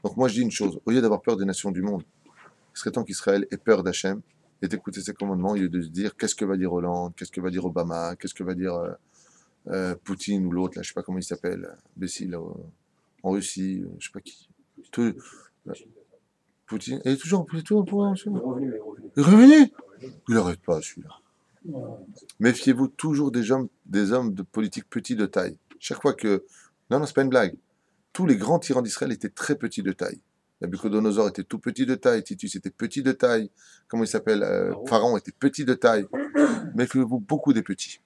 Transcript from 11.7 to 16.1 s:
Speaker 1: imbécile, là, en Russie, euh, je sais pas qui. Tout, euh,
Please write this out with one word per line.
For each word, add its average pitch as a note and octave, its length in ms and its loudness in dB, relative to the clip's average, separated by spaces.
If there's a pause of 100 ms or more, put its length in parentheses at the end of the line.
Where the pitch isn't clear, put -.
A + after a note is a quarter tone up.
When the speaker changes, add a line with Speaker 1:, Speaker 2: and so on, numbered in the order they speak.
Speaker 1:
imbécile, F#2 320 -8
là, F2 100 -8 (840)
en F#2 80 -2
Russie, F#2+ 520 -4
euh, F2+ 140 -10
je E2 80 -14
sais - 80 -14
pas F#2+ 80 -16
qui. - 260 -20 (440)
Tout, - 100 -2
euh, - 720 -6 (960)